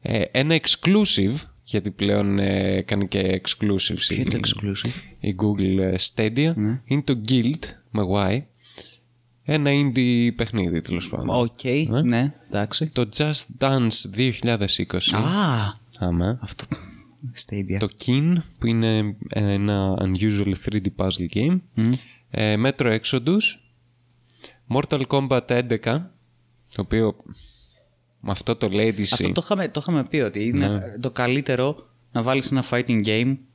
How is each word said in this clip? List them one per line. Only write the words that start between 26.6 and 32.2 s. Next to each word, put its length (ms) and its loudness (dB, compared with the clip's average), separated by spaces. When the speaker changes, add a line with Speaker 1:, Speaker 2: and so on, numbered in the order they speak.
Speaker 1:
το 60 -4
οποίο 340 0
με 120 -6
αυτό 240 -2
το 160 -2
latency 300 0
Speaker 2:
Αυτό 200 2
το 120 -2
είχαμε, 240 -2
το 140 -4
είχαμε 220 0
πει 140 -4
ότι 280 -2
είναι 220 0
Speaker 1:
Ναι. 120 0
Speaker 2:
το 120 -4
καλύτερο 800 -2
να 120 -2